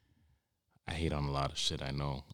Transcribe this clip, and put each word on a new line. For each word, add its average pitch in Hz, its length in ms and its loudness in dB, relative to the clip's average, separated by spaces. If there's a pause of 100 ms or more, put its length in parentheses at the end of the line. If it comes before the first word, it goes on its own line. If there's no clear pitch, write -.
(880)
I 85 60 -4
hate 80 200 2
on 71 100 2
a 71 80 0
lot 69 200 0
of - 60 -6
shit, 73 240 0
I 67 100 -4
know. 69 320 -2 (100)